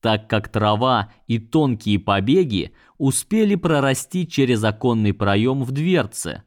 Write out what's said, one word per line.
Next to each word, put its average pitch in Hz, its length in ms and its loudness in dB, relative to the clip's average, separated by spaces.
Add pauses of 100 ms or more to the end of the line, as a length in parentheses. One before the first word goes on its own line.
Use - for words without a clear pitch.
так 110 280 -2
как 107 200 -2
трава 107 640 0 (140)
и 117 140 -2
тонкие 113 580 0
побеги 104 760 0 (240)
успели 202 560 0
прорасти 156 720 -2
через 123 360 0
оконный 110 520 0
проём 110 480 0
в 120 80 -6
дверце 139 760 -2